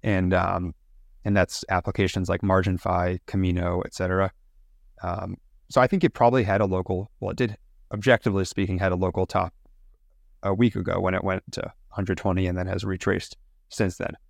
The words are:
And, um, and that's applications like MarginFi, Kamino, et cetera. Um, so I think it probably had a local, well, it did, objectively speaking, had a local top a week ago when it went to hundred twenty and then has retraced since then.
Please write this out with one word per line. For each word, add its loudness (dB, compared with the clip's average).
And, 2
um, 0
and 2
that's 0
applications 0
like 0
MarginFi, 2
Kamino, 0
et -12
cetera. 0
Um, -6
so 4
I 6
think 2
it 2
probably 4
had 2
a 2
local, -2
well, -6
it -8
did, -2
objectively 2
speaking, -2
had 0
a -2
local 0
top -2
a 0
week 2
ago -2
when 0
it -4
went -2
to -8
hundred -4
twenty 0
and -2
then -4
has -4
retraced -4
since -2
then. -8